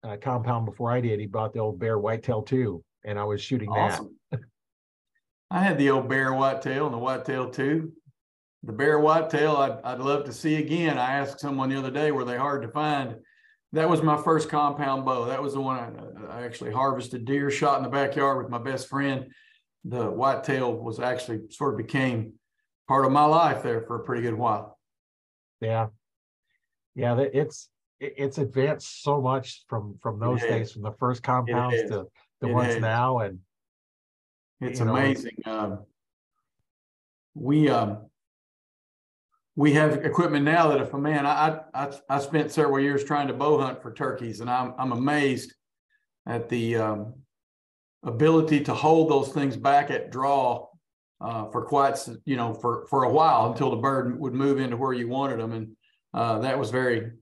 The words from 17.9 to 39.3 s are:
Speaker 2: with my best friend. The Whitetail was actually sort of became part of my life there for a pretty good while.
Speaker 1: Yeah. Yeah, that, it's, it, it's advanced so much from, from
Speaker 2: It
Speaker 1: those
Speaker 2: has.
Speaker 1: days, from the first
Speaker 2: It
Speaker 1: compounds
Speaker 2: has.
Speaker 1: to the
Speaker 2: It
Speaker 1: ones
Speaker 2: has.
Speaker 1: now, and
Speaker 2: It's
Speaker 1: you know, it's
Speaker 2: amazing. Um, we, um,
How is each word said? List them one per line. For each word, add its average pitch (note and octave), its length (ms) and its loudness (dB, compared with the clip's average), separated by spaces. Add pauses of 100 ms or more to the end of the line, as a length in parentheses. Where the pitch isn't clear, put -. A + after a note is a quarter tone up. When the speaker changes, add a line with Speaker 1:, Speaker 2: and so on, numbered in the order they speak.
Speaker 2:
with B2 120 -6
my A#2+ 80 -6
best C3 300 -6
friend. C3+ 380 -2 (580)
The A2+ 260 -4
Whitetail C3 680 0
was A2+ 240 -8
actually B2 500 -4
sort C#3 240 -2
of A2+ 120 -4
became A#2+ 480 -2 (540)
part C3+ 180 4
of C3+ 60 4
my D3 140 6
life D#3 380 4
there A#2 180 -2
for A#2+ 160 -6
a - 60 -8
pretty A#2+ 180 -2
good A#2 140 -2
while. G#2+ 440 -2 (840)
Speaker 1:
Yeah. A2+ 260 0 (1080)
Yeah, A#2+ 200 0
that, C3+ 220 0
it's, - 320 -4 (300)
it, C#3+ 180 -10
it's C#3 200 -4
advanced C#3+ 680 -2
so C#3+ 180 2
much C3 460 -4
from, G#2 340 -8
from A2 140 -6
Speaker 2:
It G#2 100 -4
Speaker 1:
those B2 160 0
Speaker 2:
has. A#2 80 -2
Speaker 1:
days, A2+ 220 -2
from G#2+ 120 -12
the G#2+ 100 -6
first B2 260 -2
Speaker 2:
It - 40 -20
Speaker 1:
compounds B2 580 0
Speaker 2:
has. G#2 80 -4
Speaker 1:
to G#2 160 -4 (360)
the B2 60 -2
Speaker 2:
It A#2+ 60 0
Speaker 1:
ones A#2+ 200 2
Speaker 2:
has. A2+ 80 -2
Speaker 1:
now, A#2+ 380 2
and F#2+ 200 -6 (1200)
Speaker 2:
It's B2+ 180 -6
Speaker 1:
you A#2 60 2
know, A#2 100 2
it's C3+ 260 2
Speaker 2:
amazing. A#2 240 -12
Um, G#2+ 340 -6 (1500)
we, D3 360 2
um, G#2+ 380 0 (1500)